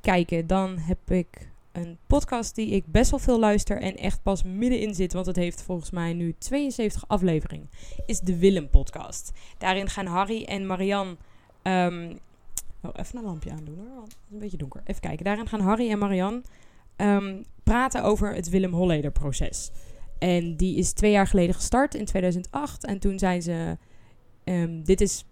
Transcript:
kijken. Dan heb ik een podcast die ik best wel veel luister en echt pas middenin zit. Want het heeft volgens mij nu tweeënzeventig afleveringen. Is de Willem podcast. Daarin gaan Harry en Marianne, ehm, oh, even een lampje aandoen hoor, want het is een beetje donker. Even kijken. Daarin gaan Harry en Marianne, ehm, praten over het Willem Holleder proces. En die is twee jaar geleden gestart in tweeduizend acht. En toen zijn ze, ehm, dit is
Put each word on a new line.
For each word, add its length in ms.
kijken. 460
Dan 300
heb 340
ik 380
een 260
podcast 480
die 140
ik 160
best 260
wel 80
veel 200
luister 420
en 160
echt 260
pas 200
middenin 520
zit. 180
Want 120
het 100
heeft 260
volgens 300
mij 220
nu 240
tweeënzeventig 720
afleveringen. 600
Is 140
de 180
Willem 320
podcast. 640
Daarin 320
gaan 160
Harry 380
en 220
Marianne, 500
ehm, 520
oh, 120
even 240
een 60
lampje 280
aandoen 260
hoor, 180
want 120
het 100
is 60
een 60
beetje 180
donker. 280
Even 160
kijken. 240
Daarin 220
gaan 120
Harry 300
en 100
Marianne, 420
ehm, 480
praten 400
over 320
het 140
Willem 240
Holleder 380
proces. 600
En 360
die 220
is 140
twee 200
jaar 160
geleden 280
gestart 400
in 100
tweeduizend 460
acht. 340
En 140
toen 200
zijn 220
ze, 360
ehm, 400
dit 180
is 300